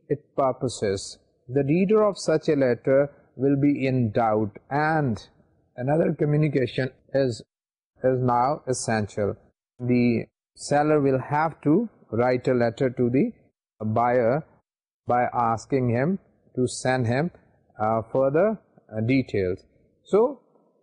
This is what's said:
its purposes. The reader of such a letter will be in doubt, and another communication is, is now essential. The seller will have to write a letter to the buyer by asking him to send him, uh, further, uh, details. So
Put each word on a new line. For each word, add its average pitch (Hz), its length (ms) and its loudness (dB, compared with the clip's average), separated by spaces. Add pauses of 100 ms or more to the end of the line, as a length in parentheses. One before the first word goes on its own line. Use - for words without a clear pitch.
its 147 140 -4 (140)
purposes. 123 800 -4 (300)
The 139 160 -2
reader 185 400 2
of 202 140 0
such 156 300 -2
a 156 60 2
letter 139 560 2 (260)
will 139 240 2
be 135 260 2
in 127 260 0
doubt, 110 460 0 (120)
and 147 500 0 (560)
another 156 360 0
communication 147 800 0 (220)
is, 131 300 0 (600)
is 131 160 2
now 123 480 0
essential. 107 680 -4 (440)
The 120 460 0 (280)
seller 151 460 0
will 135 180 2
have 147 440 -4
to 196 260 2 (220)
write 123 360 0
a 131 80 2
letter 120 340 0
to 123 220 0
the 170 220 0 (520)
buyer 120 640 0 (640)
by 123 160 0 (100)
asking 120 540 0
him 135 320 0 (340)
to 127 140 0
send 127 400 -2
him, 139 240 -2 (480)
uh, 110 220 0 (100)
further, 156 480 0 (360)
uh, 110 40 -4
details. 110 640 -2 (400)
So 240 340 2 (440)